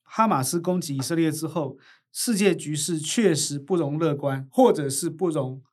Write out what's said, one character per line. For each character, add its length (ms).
哈 240
马 120
斯 200
攻 200
击 160
以 40
色 160
列 140
之 160
后， 300
世 240
界 200
局 200
势 240
确 360
实 240
不 180
容 220
乐 160
观， 360
或 220
者 160
是 220
不 180
容 320